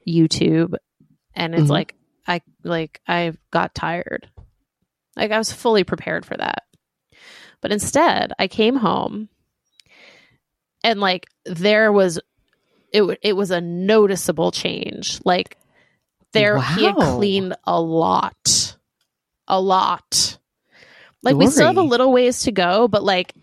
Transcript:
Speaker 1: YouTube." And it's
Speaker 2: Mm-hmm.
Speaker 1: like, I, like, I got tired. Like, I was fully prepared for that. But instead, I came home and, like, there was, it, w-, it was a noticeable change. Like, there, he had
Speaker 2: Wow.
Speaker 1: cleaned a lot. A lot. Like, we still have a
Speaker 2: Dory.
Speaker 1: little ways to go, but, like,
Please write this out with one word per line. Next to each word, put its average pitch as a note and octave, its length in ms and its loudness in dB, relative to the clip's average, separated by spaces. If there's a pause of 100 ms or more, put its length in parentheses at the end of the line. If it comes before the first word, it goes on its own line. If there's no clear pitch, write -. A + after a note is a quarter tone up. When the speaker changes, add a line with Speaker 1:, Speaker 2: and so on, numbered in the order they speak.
Speaker 1:
YouTube." E3 640 2 (600)
And E3 200 -6
it's E3 100 2
Speaker 2:
Mm-hmm. C#3+ 80 2
Speaker 1:
like, D#3+ 220 -2 (340)
I, F3 120 -2 (220)
like, E3 460 -6
I E3+ 240 -2 (180)
got F3 240 -2
tired. - 540 -8 (880)
Like, G#3+ 160 -2
I A3 60 0
was G#3+ 140 -4
fully A3 300 0
prepared - 440 -6
for - 100 -10
that. - 280 -6 (960)
But - 120 -4
instead, C4+ 680 0
I G3 100 -2
came A#3 280 0
home G3+ 520 -2 (1600)
and, G#3+ 160 0
like, F#3 260 -2 (200)
there G#3 440 2
was, F#3 280 2 (720)
it, G#3 60 2
w-, F3+ 240 2
it G#3 100 0
was F#3+ 180 -2
a F3 120 -2
noticeable F3+ 880 0
change. - 720 -8
Like, - 320 -2 (760)
there, G#3 280 2
he D3 240 0
had - 120 2
Speaker 2:
Wow. D3 200 2
Speaker 1:
cleaned F#3+ 380 -2 (100)
a F3 160 0
lot. - 960 -2 (720)
A F#3+ 120 0
lot. - 760 -2 (840)
Like, C4 140 2
we - 100 6
still D4+ 220 4
have F#4 80 2
a F#4+ 40 2
Speaker 2:
Dory. D#4+ 80 2
Speaker 1:
little B3+ 240 2
ways B3 300 2
to B3 100 -2
go, G3 360 0
but, G3+ 160 0
like, F#3 280 -2 (100)